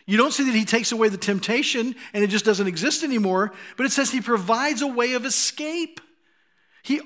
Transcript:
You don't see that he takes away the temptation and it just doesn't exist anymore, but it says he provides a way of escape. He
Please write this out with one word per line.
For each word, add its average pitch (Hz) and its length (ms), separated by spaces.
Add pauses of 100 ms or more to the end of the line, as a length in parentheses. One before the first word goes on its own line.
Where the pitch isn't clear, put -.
You 202 100
don't 269 140
see 285 140
that 247 100
he 220 100
takes 226 260
away 220 180
the 196 80
temptation 233 760 (180)
and 208 100
it 208 40
just 202 180
doesn't 202 220
exist 185 360
anymore, 208 500 (220)
but 262 100
it 277 60
says 269 200
he 254 100
provides 226 600
a 285 60
way 247 260
of 240 120
escape. 320 760 (840)
He 294 220